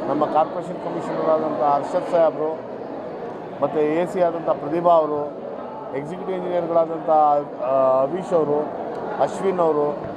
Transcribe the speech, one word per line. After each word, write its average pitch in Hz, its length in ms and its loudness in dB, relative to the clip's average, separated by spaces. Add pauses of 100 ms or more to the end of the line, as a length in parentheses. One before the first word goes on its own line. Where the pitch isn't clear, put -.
ನಮ್ಮ 151 160 0
ಕಾರ್ಪೊರೇಷನ್ 160 520 0
ಕಮಿಷನರ್ 165 540 -2
ಆದಂಥ 156 320 0
ಅರ್ಷದ್ 147 500 0
ಸಾಹೇಬರು, 156 460 2 (1040)
ಮತ್ತು 143 180 0
ಎ 156 260 2
ಸಿ 180 140 -4
ಆದಂಥ 165 280 0
ಪ್ರತಿಭಾ 160 440 2
ಅವರು, 151 340 4 (720)
ಎಕ್ಸಿಕ್ಯೂಟಿವ್ 180 400 -6
ಇಂಜಿನಿಯರ್ಗಳಾದಂಥ, 165 760 0
ಆ, 139 920 4
ಅವೀಶ್ 170 320 -2
ಅವರು, 151 280 2 (640)
ಅಶ್ವಿನ್ 185 380 0
ಅವರು, 147 360 2 (200)